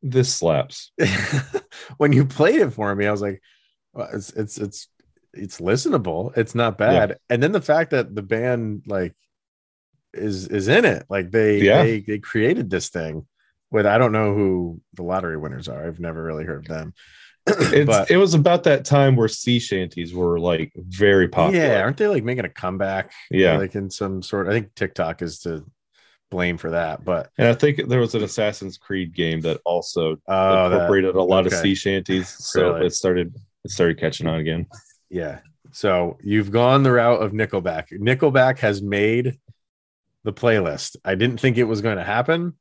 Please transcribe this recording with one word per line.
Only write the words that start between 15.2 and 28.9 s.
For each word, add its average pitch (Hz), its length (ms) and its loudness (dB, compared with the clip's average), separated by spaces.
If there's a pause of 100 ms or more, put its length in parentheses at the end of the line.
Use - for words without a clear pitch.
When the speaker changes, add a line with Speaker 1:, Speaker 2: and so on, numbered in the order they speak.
Speaker 2:
Winners 73 320 -10
are. 69 180 -10
I've 85 140 -12
never 82 220 -8
really 78 220 -8
heard 78 160 -10
of 76 80 -20
them. 80 260 -10 (520)
<clears throat> - 0 -
Speaker 1:
It's, 151 400 2
Speaker 2:
But 107 240 4
Speaker 1:
it 170 80 6
was 185 160 4
about 170 300 4
that 139 200 2
time 139 320 4
where 113 120 2
sea 120 300 0
shanties 90 560 -6
were, 87 260 0
like, 82 360 -2
very 92 520 2
popular. 170 360 2
Speaker 2:
Yeah, 113 180 2
aren't 131 140 -2
they, 208 120 0
like, 156 160 0
making 123 200 -4
a 90 60 -6
comeback? 95 600 -4 (180)
Speaker 1:
Yeah. 90 280 4
Speaker 2:
Like, 95 160 -4
in 98 160 -6
some 95 320 -6
sort, 98 260 -4
I 101 40 0
think 107 220 -4
TikTok 87 480 -4
is 85 180 -8
to 82 240 -8 (680)
blame 90 280 -2
for 82 140 -6
that, 82 340 -4
but 87 320 -4
Speaker 1:
And 120 100 4
I 117 60 4
think 147 340 0
there 123 120 2
was 117 140 -2
an 110 80 0
Assassin's 101 540 -4
Creed 90 380 -6